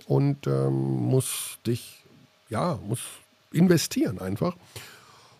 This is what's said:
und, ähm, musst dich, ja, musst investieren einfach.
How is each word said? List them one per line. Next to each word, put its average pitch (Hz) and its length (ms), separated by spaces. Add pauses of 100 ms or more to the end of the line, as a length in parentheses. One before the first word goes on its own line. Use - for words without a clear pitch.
und, 139 400
ähm, 135 260
musst - 920
dich, - 360 (460)
ja, 131 380
musst 117 160 (480)
investieren 175 680
einfach. 95 360 (840)